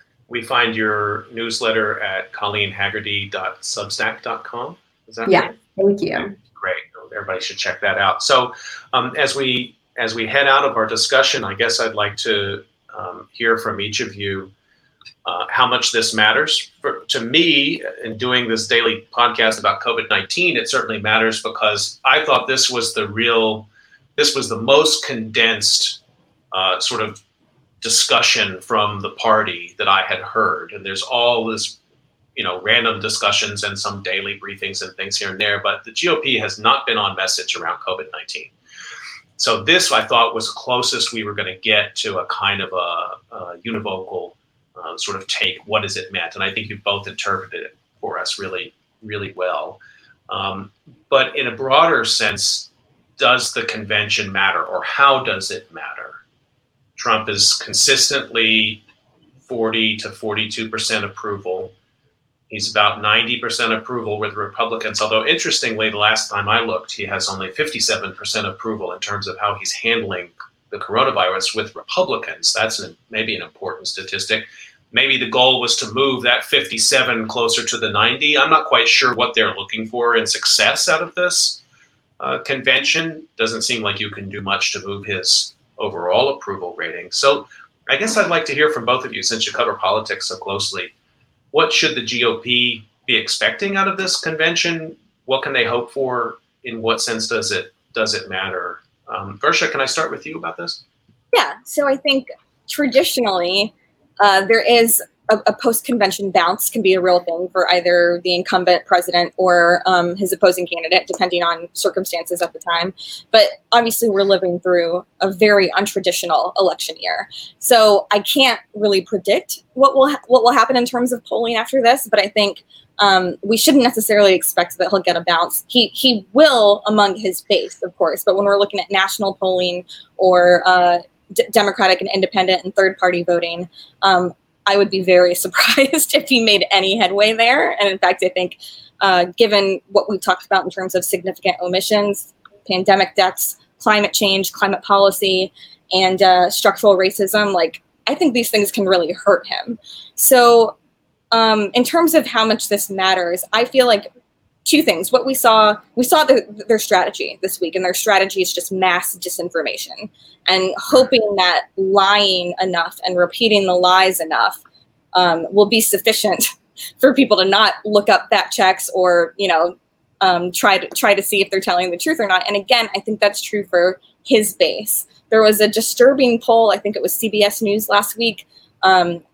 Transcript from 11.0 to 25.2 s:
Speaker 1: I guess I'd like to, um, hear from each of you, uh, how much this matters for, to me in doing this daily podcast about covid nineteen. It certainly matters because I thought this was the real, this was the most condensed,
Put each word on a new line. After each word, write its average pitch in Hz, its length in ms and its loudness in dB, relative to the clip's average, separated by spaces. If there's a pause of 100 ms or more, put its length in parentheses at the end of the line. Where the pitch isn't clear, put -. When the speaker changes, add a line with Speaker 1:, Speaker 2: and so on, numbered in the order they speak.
Speaker 1:
I 98 80 -6
guess 113 260 -2
I'd 110 140 -2
like 104 240 -4
to, 101 480 -4 (320)
um, 92 340 -14
hear 113 260 0
from 98 220 -6
each 107 220 -4
of 101 140 -10
you, 98 360 -8 (720)
uh, 90 240 -6
how - 180 2
much 123 260 -2
this 113 200 0
matters 110 580 0 (100)
for, - 240 -6
to 127 160 -4
me 143 600 0 (220)
in 113 140 -10
doing 123 320 -2
this 110 180 -2
daily 113 460 0
podcast 117 460 0
about 98 220 0
covid 113 280 -4
nineteen. 120 480 -2
It 113 100 -4
certainly 113 320 -4
matters 110 420 0
because 107 600 -4
I 147 220 2
thought 123 220 0
this 131 220 0
was 120 240 -4
the 104 140 -4
real, 110 640 0 (480)
this 147 180 0
was 117 140 -6
the 110 80 -6
most 143 480 2
condensed, 110 960 -2 (500)